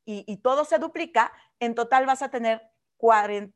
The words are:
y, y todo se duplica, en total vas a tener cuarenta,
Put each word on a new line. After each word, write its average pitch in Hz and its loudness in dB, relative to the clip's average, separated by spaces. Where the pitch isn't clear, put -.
y, 208 -10
y 208 -10
todo 269 0
se 311 0
duplica, 330 -2
en 233 -4
total 247 2
vas 262 -2
a 262 -8
tener 226 -4
cuarenta, 208 2